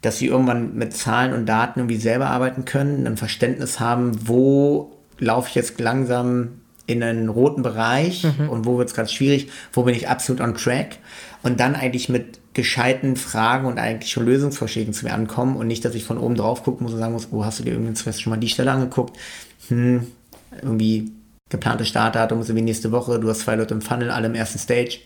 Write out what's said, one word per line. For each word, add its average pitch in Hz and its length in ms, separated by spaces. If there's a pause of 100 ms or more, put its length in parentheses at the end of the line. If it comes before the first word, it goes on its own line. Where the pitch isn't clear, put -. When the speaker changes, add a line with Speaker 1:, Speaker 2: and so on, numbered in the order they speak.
Speaker 1:
dass 117 160
sie 127 80
irgendwann 123 480
mit 113 200
Zahlen 123 400
und 117 120
Daten 113 340
irgendwie 117 160
selber 117 320
arbeiten 127 360
können, 139 420
ein 113 100
Verständnis 123 640
haben, 120 320 (160)
wo 139 640 (260)
laufe 120 300
ich - 60
jetzt - 260
langsam 123 800 (260)
in 117 160
einen 113 260
roten 131 340
Bereich 127 600
Speaker 2:
Mhm. 147 240
Speaker 1:
und 117 160
wo 123 140
wird's 123 160
grad 110 160
schwierig, 139 380 (240)
wo 127 100
bin 123 120
ich 113 140
absolut 127 320
on 117 140
track - 440 (440)
und 123 180
dann 131 140
eigentlich 123 340
mit 123 300 (160)
gescheiten 131 600
Fragen 123 500
und 120 120
eigentlich 113 340
schon 120 120
Lösungsvorschlägen 120 720
zu - 100
mir 117 80
ankommen 123 440
und 113 100
nicht, 113 180
dass 120 100
ich 117 100
von 117 120
oben 120 200
drauf 113 260
gucken 127 220
muss 113 100
und 113 60
sagen 113 120
muss, 113 200
„Oh, 107 120
hast 110 140
du 113 60
dir 120 80
irgendwann 113 420
schon - 160
mal 110 80
die 113 100
Stelle 127 240
angeguckt? 127 440 (520)
Hm, 120 380 (560)
irgendwie 110 500 (380)
geplante 117 340
Startdatum 113 560
ist 110 80
irgendwie 113 160
nächste 113 280
Woche, 120 280
du 110 80
hast 110 120
zwei 113 160
Leute 110 180
im 107 80
Funnel, 120 280
alle 117 180
im 117 60
ersten 110 240
Stage.“ 123 480